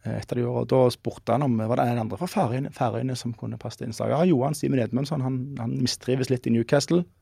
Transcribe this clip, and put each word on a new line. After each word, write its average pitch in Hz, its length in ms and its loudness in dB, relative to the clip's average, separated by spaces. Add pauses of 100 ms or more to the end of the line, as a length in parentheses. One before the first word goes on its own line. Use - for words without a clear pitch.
Eh, 113 120 -4
etter 107 180 -6
de 120 120 0
årene, 120 200 -2
da 127 220 6
spurte - 420 -6
han 123 120 2
om, 123 140 2
var 110 180 0
det 127 160 2
en 120 80 0
andre 107 180 -4
fra 180 100 -4
Færøyene, 135 460 -2
Færøyene 123 440 -2
som 120 160 -6
kunne 113 260 -8
passe - 240 -10
inn. 113 100 -8
Så 113 160 -4
ja, 139 140 2
Johan 151 320 4
Simen 135 240 0
Edmundsson, 131 420 -2
han, 131 380 -4
han 120 180 -4
mistrives 127 520 -2
litt 127 180 0
i - 20 0
Newcastle. 143 540 4 (180)